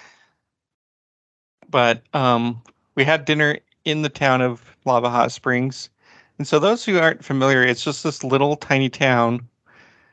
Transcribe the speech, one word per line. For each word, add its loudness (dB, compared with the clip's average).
But, 2
um, 0
we 2
had 2
dinner 0
in -4
the -2
town 0
of -4
Lava 0
Hot 0
Springs. -6
And -8
so 0
those 0
who 0
aren't 0
familiar, 2
it's 0
just -6
this -6
little 0
tiny -2
town. 0